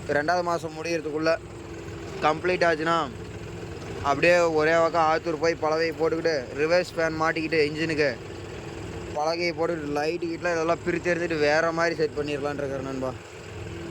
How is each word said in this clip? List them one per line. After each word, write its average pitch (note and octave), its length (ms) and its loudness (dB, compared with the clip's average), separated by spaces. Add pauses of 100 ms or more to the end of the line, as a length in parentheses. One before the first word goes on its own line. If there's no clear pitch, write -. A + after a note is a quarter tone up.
ரெண்டாவது D3+ 340 2
மாசம் E3 300 -2 (100)
முடியறதுக்குள்ள. D#3+ 540 0 (840)
கம்ப்ளீட் D#3+ 400 2
ஆச்சுன்னா, E3 460 2 (920)
அப்படியே D#3 360 6
ஒரே D#3+ 340 4
பக்கம் E3 300 4
ஆத்தூர் D#3 380 2
போய் E3 140 2
பலகையை D#3 460 0
போட்டுக்கிட்டு, D#3+ 440 2 (140)
ரிவர்ஸ் E3+ 380 4
ஃபேன் D#3+ 240 2
மாட்டிக்கிட்டு, D#3+ 460 2
இன்ஜினுக்கு D3+ 500 0 (960)
பலகையை E3 400 0
போட்டுக்கிட்டு, D#3 420 -2
லைட்டு E3+ 300 -2
கீட்டெலாம் E3 260 -2
இதெல்லாம் E3 320 2
பிரித்து E3+ 260 0
எடுத்துட்டு E3+ 260 0
வேற D#3 360 4
மாதிரி E3 220 0
செட் D3+ 220 -2
பண்ணிடலான்னு D3 380 -4
இருக்கிறேன் C#3 280 -4
நண்பா. C3 280 -4 (800)